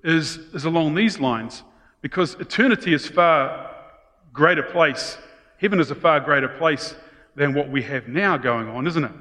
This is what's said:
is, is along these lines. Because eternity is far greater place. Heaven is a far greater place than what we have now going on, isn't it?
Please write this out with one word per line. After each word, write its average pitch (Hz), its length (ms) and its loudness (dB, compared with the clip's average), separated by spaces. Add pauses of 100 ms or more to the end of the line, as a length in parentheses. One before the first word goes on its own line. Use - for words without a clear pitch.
is, 160 340 0 (160)
is 151 120 -8
along 160 300 2
these 208 240 0
lines. 120 440 -4 (380)
Because 165 340 -2
eternity 208 580 2
is 139 140 0
far 160 640 2 (640)
greater 151 320 4
place. - 540 0 (420)
Heaven 190 200 2
is 143 120 2
a 139 40 -6
far 156 260 2
greater 139 260 2
place 156 480 -2 (400)
than 143 180 0
what 143 160 -2
we 131 140 -2
have 123 240 -8
now 170 300 0
going 117 300 -2
on, 123 200 -6
isn't 165 160 -2
it? 107 180 -6